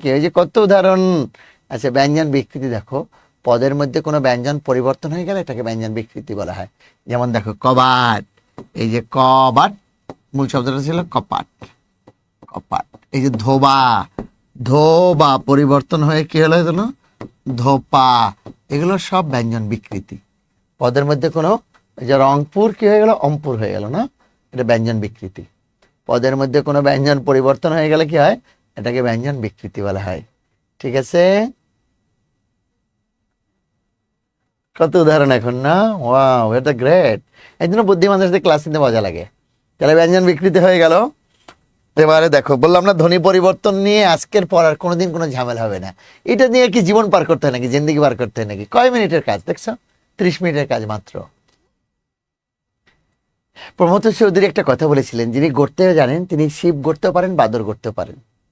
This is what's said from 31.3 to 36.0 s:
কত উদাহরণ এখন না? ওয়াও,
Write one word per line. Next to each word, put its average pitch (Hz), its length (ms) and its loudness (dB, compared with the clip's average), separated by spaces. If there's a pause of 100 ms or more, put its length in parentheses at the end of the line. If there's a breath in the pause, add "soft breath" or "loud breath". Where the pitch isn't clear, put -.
কত 160 160 0
উদাহরণ 151 360 4
এখন 123 240 0
না? 180 400 0
ওয়াও, 127 580 2